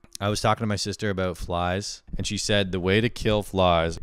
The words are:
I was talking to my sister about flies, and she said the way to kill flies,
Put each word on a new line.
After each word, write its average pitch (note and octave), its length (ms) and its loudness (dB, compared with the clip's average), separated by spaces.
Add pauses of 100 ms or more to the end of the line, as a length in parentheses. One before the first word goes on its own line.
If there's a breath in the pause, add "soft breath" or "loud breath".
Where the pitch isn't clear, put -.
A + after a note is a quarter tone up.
(200)
I G2+ 100 -2
was G#2 100 -2
talking G#2+ 220 2
to A2 40 -2
my G#2 80 0
sister G2+ 360 -4
about F#2 260 -2
flies, F2+ 640 -4 (140)
and F#2+ 100 -4
she G2+ 120 -4
said G2+ 340 0
the F#2 80 -2
way F#2+ 200 4
to A#2 80 2
kill G#2+ 360 0
flies, E2+ 580 2